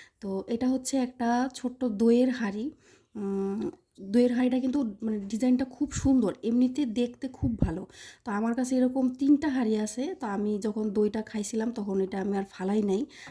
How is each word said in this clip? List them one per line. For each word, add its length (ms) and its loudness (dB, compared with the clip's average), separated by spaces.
তো 280 -4
এটা 200 0
হচ্ছে 300 0
একটা 300 0
ছোট্ট 300 -8
দইয়ের 460 4
হাঁড়ি। 340 -4
উম, 460 -2
দইয়ের 320 4
হাঁড়িটা 280 2
কিন্তু 180 0
মানে 160 -2
ডিজাইনটা 460 2
খুব 280 -4
সুন্দর, 400 4
এমনিতে 440 2
দেখতে 420 -4
খুব 300 -2
ভালো। 240 0
তো 80 -12
আমার 240 0
কাছে 220 -2
এরকম 280 0
তিনটা 340 4
হাঁড়ি 280 0
আছে। 380 -4
তো 120 -10
আমি 320 -2
যখন 320 -4
দইটা 320 2
খাইছিলাম 500 -4
তখন 280 -4
এটা 200 -2
আমি 160 -2
আর 140 -2
ফালাই 320 0
নাই, 180 0